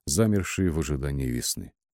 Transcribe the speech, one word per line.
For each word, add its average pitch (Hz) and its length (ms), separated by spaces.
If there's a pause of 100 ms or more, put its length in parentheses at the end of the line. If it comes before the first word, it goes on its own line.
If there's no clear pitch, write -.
замерший 98 640
в 78 100
ожидании 69 480
весны. - 440 (280)